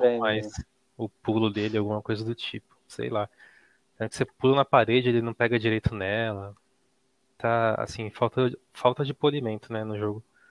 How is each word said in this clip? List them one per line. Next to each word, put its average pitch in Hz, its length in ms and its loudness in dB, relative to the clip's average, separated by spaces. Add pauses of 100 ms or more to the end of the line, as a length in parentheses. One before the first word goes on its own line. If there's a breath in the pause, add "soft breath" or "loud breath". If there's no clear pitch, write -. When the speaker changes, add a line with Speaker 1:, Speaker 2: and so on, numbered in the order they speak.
Speaker 1:
estranho, 120 200 4
Speaker 2:
mais 107 260 0
Speaker 1:
né? - 180 -12 (320)
Speaker 2:
o 113 120 -6
pulo 110 420 0
dele, 107 280 -2
alguma 104 240 -2
coisa 110 220 -6
do 117 100 -6
tipo, - 420 -12 (100)
sei 120 220 -8
lá. 107 180 -2
Tem - 800 -16
hora 113 60 -4
que - 60 -14
você 131 80 0
pula 135 320 2
na 139 80 4
parede, 123 440 4
ele 117 140 2
não 117 100 -4
pega 120 260 2
direito 110 360 0
nela. 101 600 -4 (840)
Tá, 117 380 2
assim, 107 340 -6
falta, 127 420 0 (220)
falta 123 300 2
de 139 100 -4
polimento, 123 580 -2
né, 110 120 -2
no 107 120 -6
jogo. 104 260 -4 (280)